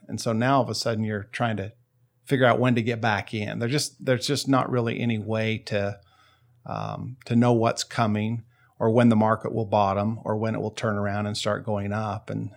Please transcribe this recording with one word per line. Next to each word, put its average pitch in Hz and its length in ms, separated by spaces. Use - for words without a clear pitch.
And - 140
so 117 140
now 123 220
all 127 60
of 107 60
a 110 60
sudden 110 300
you're 104 280
trying 113 240
to 98 160
figure 131 180
out 117 160
when 123 140
to 117 80
get 117 180
back 104 320
in. 107 280
There's 120 120
just, - 320
there's 127 220
just 135 200
not 135 240
really 120 300
any 117 180
way 110 380
to, 101 320
um, - 580
to 117 100
know 120 200
what's 113 280
coming 110 600
or 113 120
when 120 180
the 110 80
market 110 380
will 113 100
bottom 104 580
or 107 140
when 110 180
it 104 60
will 107 120
turn 107 260
around 101 260
and 104 100
start 104 300
going 101 300
up. 107 340
And, 110 280